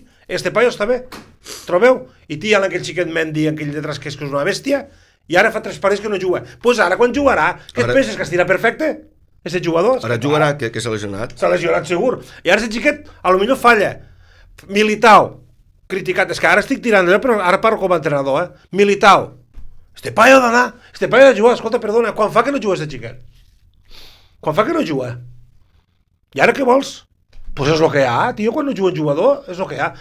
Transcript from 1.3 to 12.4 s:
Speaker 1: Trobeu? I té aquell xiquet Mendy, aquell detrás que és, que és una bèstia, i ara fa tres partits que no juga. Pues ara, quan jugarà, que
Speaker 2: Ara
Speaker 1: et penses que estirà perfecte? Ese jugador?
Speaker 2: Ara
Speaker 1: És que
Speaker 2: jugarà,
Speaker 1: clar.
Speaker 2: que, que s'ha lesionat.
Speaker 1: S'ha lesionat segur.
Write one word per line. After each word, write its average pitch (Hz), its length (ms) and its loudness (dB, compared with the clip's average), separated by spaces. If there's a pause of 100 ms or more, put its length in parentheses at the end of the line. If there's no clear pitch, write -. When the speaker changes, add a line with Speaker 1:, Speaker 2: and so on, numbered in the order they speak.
Speaker 1:
Trobeu? 233 320 4 (320)
I 147 100 -8
té 208 160 2
aquell 180 300 -2
xiquet 165 260 -4
Mendy, 160 380 -2
aquell 151 240 -8
detrás 147 260 -8
que 156 80 -10
és, 143 80 -12
que 151 80 -10
és 139 80 -8
una 143 140 -2
bèstia, 262 320 -2 (500)
i 160 80 0
ara 208 160 4
fa 214 80 -6
tres 180 220 -10
partits 196 180 0
que 220 80 -8
no 202 80 -4
juga. 175 240 -4 (220)
Pues 233 180 2
ara, 180 160 2
quan 233 160 2
jugarà, 208 380 2 (180)
que 247 140 -4
Speaker 2:
Ara 233 100 0
Speaker 1:
et 269 60 4
penses 214 180 -2
que 185 80 -6
estirà 175 240 -2
perfecte? 220 400 0 (560)
Ese 175 160 -6
jugador? 175 400 0
Speaker 2:
Ara 120 160 -4
Speaker 1:
És 110 60 -6
que - 20 -4
Speaker 2:
jugarà, 151 300 2
Speaker 1:
clar. - 80 -12
Speaker 2:
que, 113 100 -6
que 117 80 -6
s'ha 110 140 -4
lesionat. 101 420 -10
Speaker 1:
S'ha 175 160 0
lesionat 170 320 -2
segur. 180 380 -2 (180)